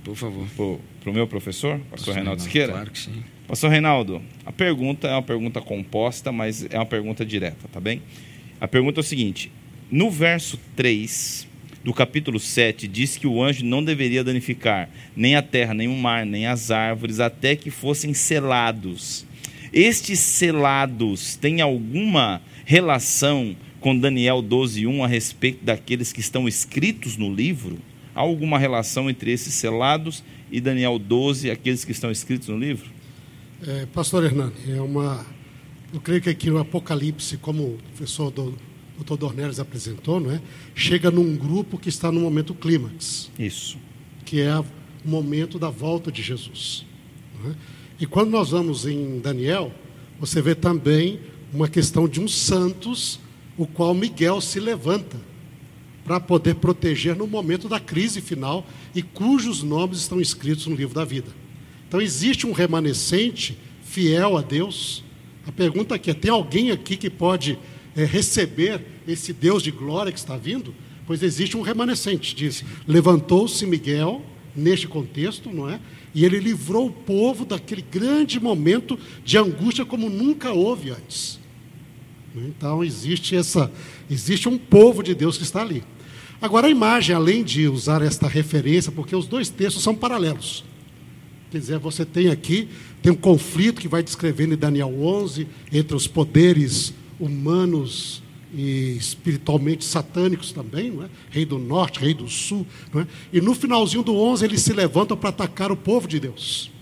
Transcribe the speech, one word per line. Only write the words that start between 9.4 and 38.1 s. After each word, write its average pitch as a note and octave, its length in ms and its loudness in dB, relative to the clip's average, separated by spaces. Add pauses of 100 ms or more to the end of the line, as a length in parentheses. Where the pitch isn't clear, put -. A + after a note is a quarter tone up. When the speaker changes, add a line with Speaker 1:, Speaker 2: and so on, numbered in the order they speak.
Speaker 2:
no F#3+ 220 4
verso E3 480 0 (160)
três - 720 -2 (360)
do A#2 100 -2
capítulo C3+ 460 0
sete, A2+ 460 0
diz A2 300 -2
que - 100 -6
o A#2+ 160 2
anjo C3 220 0
não B2+ 180 0
deveria C3+ 400 0
danificar A#2+ 680 0 (260)
nem B2+ 200 6
a C#3+ 60 4
terra, A#2+ 320 0
nem A2 140 -2
o C3 80 -2
mar, A#2 300 0
nem G#2 200 -2
as A#2 260 -2
árvores, A2+ 500 -2
até C3 340 2
que D3+ 140 -10
fossem C#3+ 440 -4
selados. A#2+ 1120 0 (460)
Estes G3+ 480 4
selados C#3 1160 2
têm D#3+ 240 2
alguma C3 800 2 (240)
relação C#3 880 4 (240)
com C3+ 180 4
Daniel B2+ 440 4
doze A2 440 0
um C3+ 180 0
a B2 40 0
respeito B2 560 -2
daqueles A#2 480 -2
que - 80 -10
estão B2+ 280 -2
escritos C3 680 -2
no G2+ 180 -2
livro? A#2 440 -4 (360)
Há - 60 -8
alguma D3+ 400 0
relação C3 500 0
entre B2+ 220 -4
esses B2 220 -4
selados C#3+ 680 0 (300)
e - 80 -2
Daniel B2 400 0
doze, B2 500 0
aqueles A#2+ 360 -2
que - 80 -8
estão A2+ 180 -4
escritos B2 380 -6
no G#2+ 80 -4
livro? B2+ 320 -6 (760)
Speaker 3:
É, C3+ 220 -6
pastor E3+ 380 0
Hernani, C3 280 2 (160)
é C3+ 120 -2
uma, C#3 440 -2 (680)
eu D3+ 80 -8
creio F3 200 0
que F3+ 80 -2
aqui D#3+ 200 -2
no D#3 80 2
Apocalipse, D#3 800 -4
como D#3 260 -4
o A#2 140 -6 (180)
professor D3 360 -6